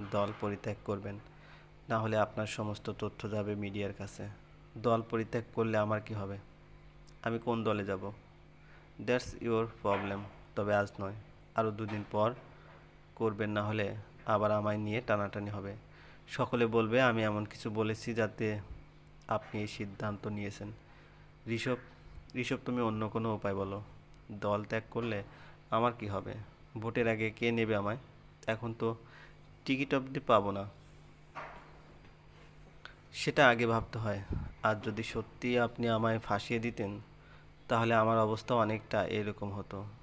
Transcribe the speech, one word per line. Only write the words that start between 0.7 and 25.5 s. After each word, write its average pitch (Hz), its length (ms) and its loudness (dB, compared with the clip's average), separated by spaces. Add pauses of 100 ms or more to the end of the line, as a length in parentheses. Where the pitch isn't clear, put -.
করবেন, 101 340 -4 (680)
না 113 100 2
হলে 110 180 2
আপনার 107 300 2
সমস্ত 107 520 -4
তথ্য 104 320 -6
যাবে 104 240 -2
মিডিয়ার 101 380 -4
কাছে। 101 360 -10 (500)
দল 113 320 4
পরিত্যাগ 113 340 0 (100)
করলে 113 240 4
আমার 107 220 4
কি 107 140 -8
হবে? 98 240 -4 (840)
আমি 117 160 0
কোন 113 260 0
দলে 107 200 2
যাব? 98 280 -4 (920)
That's - 360 0
your 113 220 2 (200)
problem। 101 340 2 (360)
তবে 104 200 2
আজ 101 140 4 (120)
নয়, 98 140 -4 (400)
আরও 110 160 2
দুদিন 104 400 -6
পর 110 240 4 (800)
করবেন, 107 360 0
না 104 120 2
হলে 104 320 0 (320)
আবার 107 240 4
আমায় 107 280 2
নিয়ে 107 220 0
টানাটানি 104 500 0
হবে। 98 240 -6 (540)
সকলে 120 380 2
বলবে 113 360 4
আমি 113 200 4
এমন 104 220 0
কিছু - 260 -8
বলেছি 110 440 -2
যাতে 107 460 0 (680)
আপনি 110 320 -2
এই 107 60 -2
সিদ্ধান্ত 104 600 -6
নিয়েছেন। 104 460 -6 (760)
ঋষভ, 117 280 -2 (600)
ঋষভ, 127 280 -2
তুমি 123 180 0
অন্য 110 260 0
কোনো 113 260 -2
উপায় 101 200 -2
বলো। 98 280 -4 (500)
দল 104 320 0
ত্যাগ 110 260 -4
করলে 113 320 -4 (480)